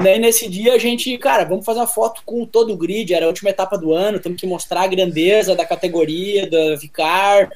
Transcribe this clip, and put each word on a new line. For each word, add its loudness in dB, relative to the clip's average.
daí 6
nesse 0
dia 0
a 6
gente, -2
cara, 0
vamos -4
fazer -2
uma -2
foto -4
com -6
todo 0
o -6
grid, -2
era 2
a 2
última -2
etapa -2
do -2
ano, 0
temos -8
que -6
mostrar -4
a 2
grandeza 2
da -2
categoria, -2
da 2
Vicar, 2